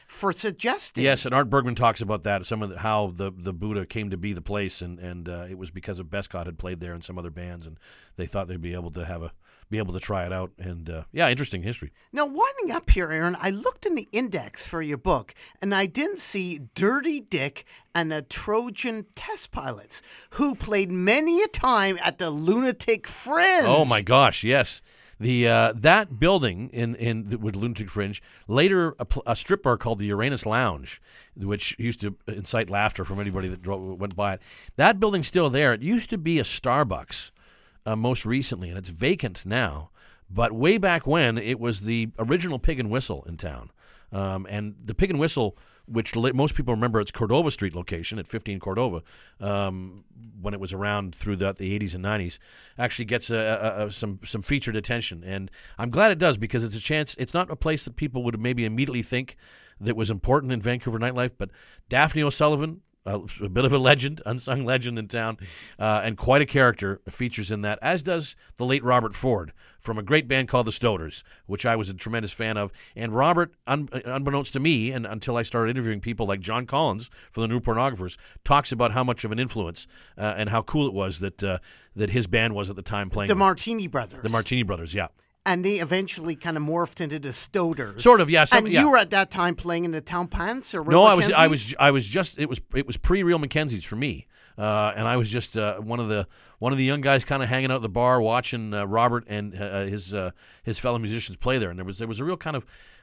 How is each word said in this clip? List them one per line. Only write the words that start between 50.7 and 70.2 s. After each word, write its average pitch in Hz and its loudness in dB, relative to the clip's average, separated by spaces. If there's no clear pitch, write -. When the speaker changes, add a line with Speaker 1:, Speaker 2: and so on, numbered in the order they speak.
Speaker 2:
around 101 -2
through 101 -4
the, 98 0
the 95 -6
eighties 104 -4
and 90 -8
nineties, 98 -4
actually 120 -4
gets 120 -2
a, 117 0
a, 110 0
a, 104 -6
some, 101 -8
some - -8
featured 123 -2
attention. 107 -4
And 95 -8
I'm 113 -4
glad 196 6
it 170 0
does, 156 4
because 113 -2
it's 110 -6
a 110 -8
chance, 151 -2
it's 131 -6
not 180 0
a 156 -8
place 156 -2
that 123 -14
people 127 -4
would 113 -2
maybe 120 -2
immediately 120 0
think 127 -4
that 110 0
was 110 0
important 127 2
in 117 -2
Vancouver 120 -2
nightlife, 123 -2
but 98 -8
Daphne 147 4
O'Sullivan, 151 2
a, 98 -4
a 101 -4
bit 98 2
of 131 6
a 143 6
legend, 135 4
unsung 127 -2
legend 120 -2
in 107 -6
town, 113 -4
uh, 107 2
and 110 -4
quite 135 6
a 147 4
character, 117 2
features 110 -6
in 104 -4
that, 104 -4
as 156 0
does 165 -4
the 123 -4
late 127 2
Robert 120 2
Ford 101 -2
from 110 -6
a 107 -4
great 139 2